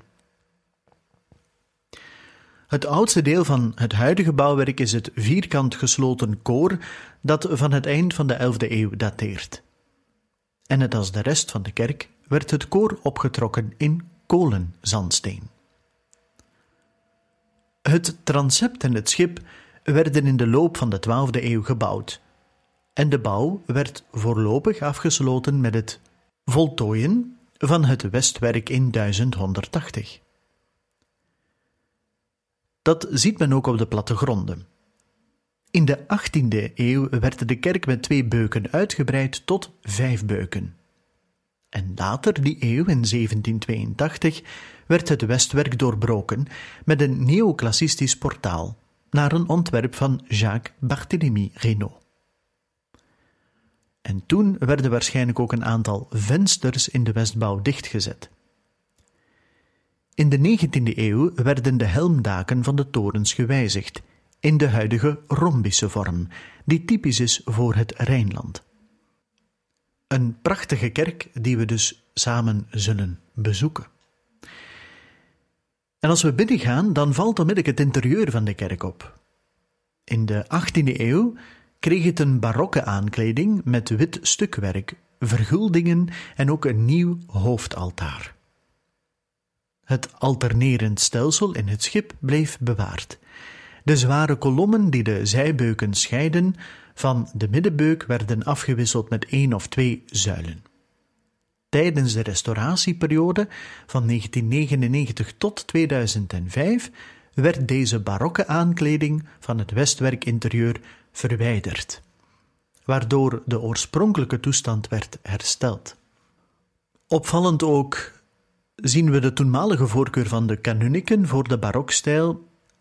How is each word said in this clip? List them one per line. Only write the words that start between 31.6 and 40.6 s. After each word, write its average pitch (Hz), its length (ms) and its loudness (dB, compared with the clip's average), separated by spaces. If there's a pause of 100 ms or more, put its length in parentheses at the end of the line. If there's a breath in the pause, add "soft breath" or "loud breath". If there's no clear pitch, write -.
Dat 165 280 2
ziet 175 280 0
men 143 140 4
ook 135 140 2
op 123 120 2
de 113 80 2
plattegronden. 104 800 -2 (1040)
In 165 140 4
de 139 240 0
achttiende 117 680 0
eeuw 131 340 0
werd 127 400 -2
de 123 80 0
kerk 180 300 0
met 127 160 0
twee 139 220 2
beuken 110 460 0
uitgebreid 135 760 -2
tot 190 240 -2 (120)
vijf 110 420 -2
beuken. 101 520 -4 (920)